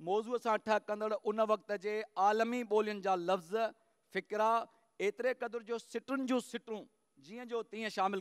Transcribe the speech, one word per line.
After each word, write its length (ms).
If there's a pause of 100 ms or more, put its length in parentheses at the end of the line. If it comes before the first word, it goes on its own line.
(100)
موضوع 340
سان 220
ٺهه 120 (120)
ڪندڙ 260 (160)
ان 160
وقت 240 (100)
جي 140 (300)
عالمي 360 (120)
ٻولين 340
جا 80
لفظ، 400 (580)
فڪرا 380 (480)
ايتري 320 (100)
قدر 300
جو 60
سٽرن 480
جون 140 (100)
سٽرون 360 (400)
جيئن 220
جو 140 (120)
تيئن 220
شامل 240